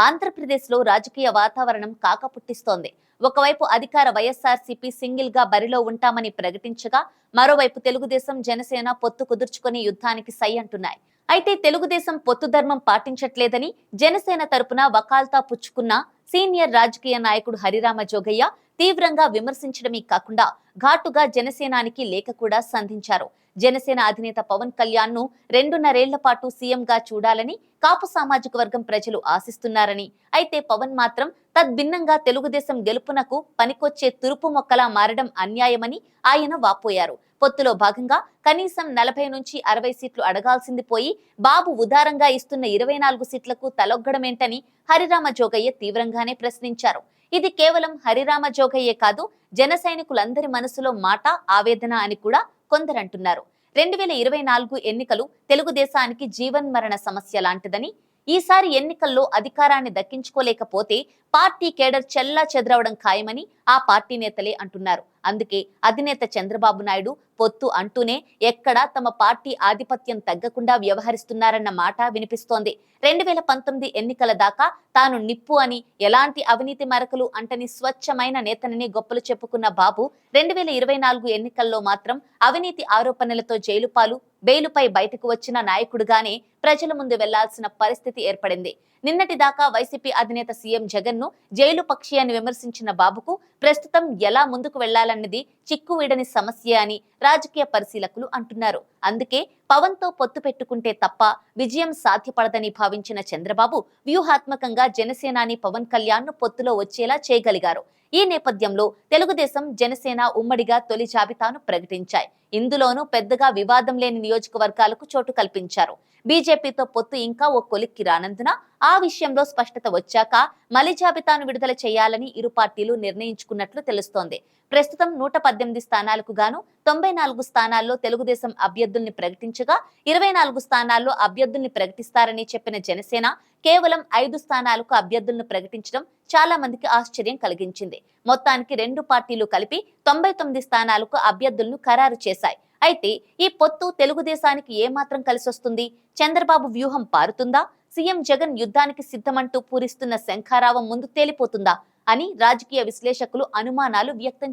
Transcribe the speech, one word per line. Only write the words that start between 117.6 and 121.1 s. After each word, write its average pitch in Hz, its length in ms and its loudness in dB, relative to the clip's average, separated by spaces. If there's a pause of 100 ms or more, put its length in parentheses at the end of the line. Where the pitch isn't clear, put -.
కొలిక్కి 214 360 -4
రానందున, 196 420 -2 (400)
ఆ - 20 6 (120)
విషయంలో 285 460 -2
స్పష్టత 233 360 -4 (100)
వచ్చాక 220 380 0 (420)
మలి 302 240 4
జాబితాను 320 480 2